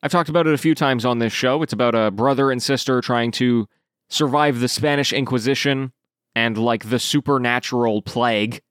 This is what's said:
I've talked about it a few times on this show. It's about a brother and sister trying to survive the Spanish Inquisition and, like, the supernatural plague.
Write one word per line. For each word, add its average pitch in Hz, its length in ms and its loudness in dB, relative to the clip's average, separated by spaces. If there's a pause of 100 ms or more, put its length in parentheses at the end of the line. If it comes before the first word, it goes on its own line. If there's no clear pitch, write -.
I've 147 80 -4
talked 175 200 0
about 165 160 2
it 156 80 4
a 135 40 0
few 160 160 2
times 131 300 0
on 123 140 2
this 113 140 0
show. 131 300 0
It's - 120 -4
about 117 200 2
a 110 160 2
brother 131 400 2
and 123 100 -2
sister 127 420 0
trying 117 300 0
to 120 360 0 (400)
survive 147 520 0
the 127 60 0
Spanish 143 460 0
Inquisition 131 800 -2 (420)
and, 113 220 0
like, 113 320 0
the 120 100 0
supernatural 123 1000 0
plague. 113 720 -2